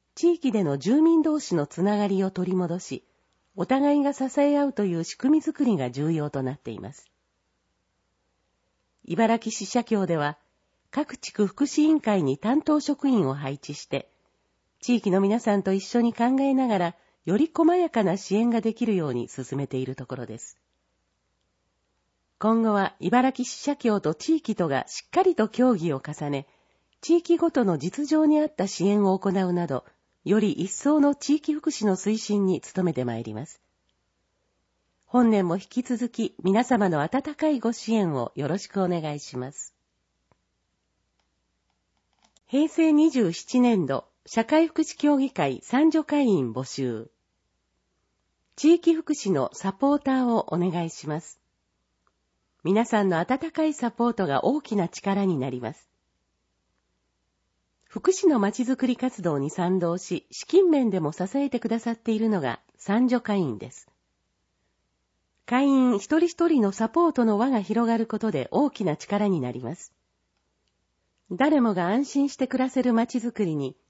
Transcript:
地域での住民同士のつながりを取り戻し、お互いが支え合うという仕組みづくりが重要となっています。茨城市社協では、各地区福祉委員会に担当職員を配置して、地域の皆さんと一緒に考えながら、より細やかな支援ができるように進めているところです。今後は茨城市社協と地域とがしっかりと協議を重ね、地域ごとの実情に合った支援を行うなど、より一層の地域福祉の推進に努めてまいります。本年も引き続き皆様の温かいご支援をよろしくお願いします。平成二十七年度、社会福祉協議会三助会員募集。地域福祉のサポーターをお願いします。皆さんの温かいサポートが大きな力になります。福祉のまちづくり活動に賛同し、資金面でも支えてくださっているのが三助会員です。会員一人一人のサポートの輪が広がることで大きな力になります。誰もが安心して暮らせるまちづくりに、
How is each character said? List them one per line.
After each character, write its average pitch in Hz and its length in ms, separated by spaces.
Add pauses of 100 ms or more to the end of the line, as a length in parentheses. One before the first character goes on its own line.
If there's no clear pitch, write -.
(140)
地 339 200
域 277 160
で 202 140
の 139 140
住 240 240
民 330 180
同 302 200
士 - 140
の 147 120
つ - 160
な 208 160
が 208 80
り 196 180
を 190 60
取 180 220
り 180 40
戻 180 220
し、 - 260 (500)
お 190 120
互 285 320
い - 20
が 277 140
支 269 100 (160)
え 285 180
合 285 100
う 262 40
と 208 140
い 175 80
う 165 100
仕 - 140
組 294 220
み - 20
づ 311 100
く 294 120
り 226 120
が 127 140
重 147 220
要 147 180
と 135 120
な 131 120
っ - 40
て - 120
い 101 100
ま 101 120
す。 - 180 (1900)
茨 226 320
城 226 140
市 202 160
社 240 180
協 202 220
で 165 100
は、 147 220 (520)
各 277 260
地 - 160
区 208 140
福 - 180
祉 302 180
委 - 40
員 311 140
会 202 220
に 139 160
担 262 240
当 302 180
職 285 280
員 208 200
を 135 60
配 143 200
置 143 200
し - 100
て、 - 260 (680)
地 247 160
域 208 140
の 190 100
皆 202 180
さ 208 180
ん 190 60
と 190 100
一 196 80
緒 240 200
に 233 140
考 247 260
え 277 140
な 262 120
が 214 120
ら、 175 180 (280)
よ 175 120
り 302 180
細 330 220
や 349 120
か 220 140
な 185 140
支 - 180
援 233 160
が 226 100
で 220 140
き 240 100
る 220 120
よ 160 120
う 123 60
に 120 140
進 131 280
め 139 100
て 131 100
い 131 100
る 131 80
と 131 120
こ 127 100
ろ 123 100
で 110 120
す。 - 200 (1800)
今 226 240
後 220 100
は 196 260
茨 247 320
城 247 140
市 - 60
社 - 260
協 214 240
と 156 140
地 320 240
域 220 180
と 175 100
が 135 220
し - 180
っ - 40
か 359 120
り 370 140
と 220 120
協 247 280
議 160 160
を 135 120
重 147 240
ね、 143 200 (520)
地 339 180
域 339 200
ご 339 140
と 247 120
の 170 140
実 190 280
情 311 200
に 302 140
合 311 60
っ 302 80
た 196 120
支 180 200
援 202 180
を 190 120
行 190 140
う 185 220
な 175 160
ど、 135 160 (400)
よ 214 160
り 202 120
一 180 180
層 302 300
の 285 140
地 285 220
域 302 180
福 311 160
祉 - 160
の 190 80
推 214 240
進 208 260
に 185 160
努 - 220
め 175 100
て 127 120
ま 120 120
い 117 60
り 110 120
ま 120 120
す。 - 160 (1400)
本 240 240
年 202 160
も 170 100
引 190 120
き 247 140
続 240 260
き - 340
皆 202 220
様 208 240
の 151 140
温 277 340
か 311 120
い 277 120
ご 233 120
支 226 220
援 180 200
を 123 200
よ 135 140
ろ 180 100
し - 80
く 196 160
お 180 60
願 156 260
い 143 60
し - 180
ま 127 140
す。 - 240 (2750)
平 294 220
成 320 240
二 302 180
十 220 220
七 - 280
年 226 260
度、 135 200 (200)
社 226 180
会 311 240
福 320 140
祉 - 140
協 294 220
議 269 120
会 139 320
三 302 280
助 311 140
会 294 220
員 139 260
募 127 120
集。 120 460 (1500)
地 320 180
域 339 200
福 311 200
祉 196 180
の 135 200
サ 196 200
ポ 277 220
ー 285 40
タ 262 260
ー - 20
を 233 260
お 170 60
願 175 260
い 165 60
し - 180
ま 156 120
す。 - 200 (1200)
皆 202 220
さ 220 180
ん 196 60
の 170 100
温 277 320
か 311 140
い 302 100
サ 233 160
ポ 240 200
ー - 20
ト 190 160
が 139 160
大 277 160
き - 160
な 185 120
力 196 360
に 185 120
な 131 140
り 127 100
ま 120 140
す。 - 140 (2000)
福 - 280
祉 381 160
の 277 100
ま 202 140
ち 262 100
づ 254 140
く 254 100
り 240 100
活 254 240
動 160 180
に 139 120
賛 180 300
同 170 180
し、 - 320
資 - 160
金 359 240
面 269 180
で 185 120
も 151 120
支 185 120 (100)
え 277 160
て 240 80
く 233 100
だ 226 120
さ 233 120
っ 226 40
て - 160
い 220 80
る 226 80
の 202 120
が 123 200 (160)
三 240 320
助 240 120
会 202 200
員 123 180
で 120 140
す。 - 160 (1600)
会 262 220
員 254 300
一 294 220
人 339 100
一 339 180
人 302 160
の 196 80
サ 220 180
ポ 339 200
ー 302 40
ト 247 120
の 208 140
輪 254 120
が 240 100
広 220 280
が 226 80
る 226 100
こ 220 140
と 220 100
で 139 220
大 277 180
き - 140
な 147 120
力 202 300
に 180 140
な 123 100
り 127 100
ま 127 140
す。 - 180 (1400)
誰 277 280
も 226 140
が 175 140
安 240 160
心 277 240
し - 80
て 262 100
暮 254 160
ら 262 80
せ 254 120
る 247 120
ま 226 120
ち 247 120
づ 226 140
く 214 120
り 160 120
に、 139 180 (160)